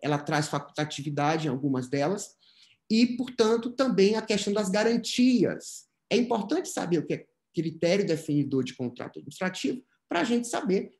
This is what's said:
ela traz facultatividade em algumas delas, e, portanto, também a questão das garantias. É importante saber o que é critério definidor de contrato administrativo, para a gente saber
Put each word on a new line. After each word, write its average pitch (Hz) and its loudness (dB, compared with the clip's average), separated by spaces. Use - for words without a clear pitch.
ela 147 0
traz 151 0
facultatividade 151 -2
em 127 0
algumas 127 -2
delas, 143 -2
e, 240 4
portanto, 233 0
também 214 4
a 220 -2
questão 208 0
das 202 0
garantias. 226 2
É 202 2
importante 240 0
saber 170 0
o - -2
que - -4
é - -8
critério 170 0
definidor 147 0
de 127 -6
contrato 120 -8
administrativo, 185 -4
para - 0
a 311 2
gente 240 0
saber 202 -2